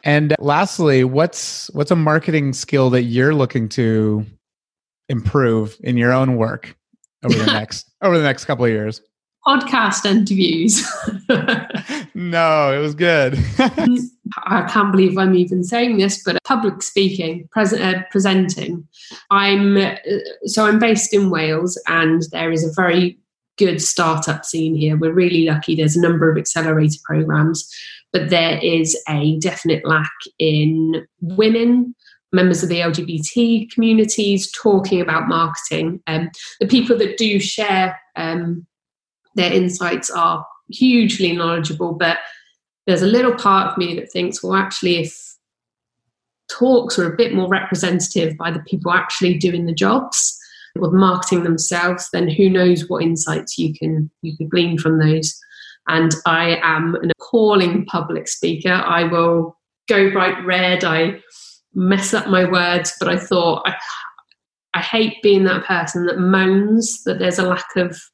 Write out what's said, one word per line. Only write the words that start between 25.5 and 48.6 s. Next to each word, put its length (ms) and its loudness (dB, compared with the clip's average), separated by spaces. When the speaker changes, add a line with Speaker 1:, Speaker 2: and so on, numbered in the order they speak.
Speaker 2:
There's 200 2
a 60 2
number 280 4
of 80 2
accelerator 680 0
programs, 640 0
but 180 -2
there 320 2
is 460 0
a 320 0
definite 460 -2
lack 260 0
in 720 0
women, 760 2
members 280 4
of 80 -2
the 120 0
L 100 0
G 140 -4
B 180 -6
T 500 0
communities 800 2
talking 480 2
about 300 -2
marketing. 800 -4
Um, 220 -4
the 80 2
people 300 4
that 200 -2
do 220 2
share, 580 -2
um, 480 -6
their 180 0
insights 560 -2
are 360 -2
hugely 640 2
knowledgeable, 580 -2
but 240 0
there's 140 2
a 60 2
little 280 4
part 340 2
of 80 -6
me 180 -2
that 160 -10
thinks, 300 -6
"Well, 140 -2
actually, 440 0
if 140 -6
talks 500 0
are 120 -2
a 40 -10
bit 180 0
more 140 0
representative 920 -2
by 140 -6
the 100 -6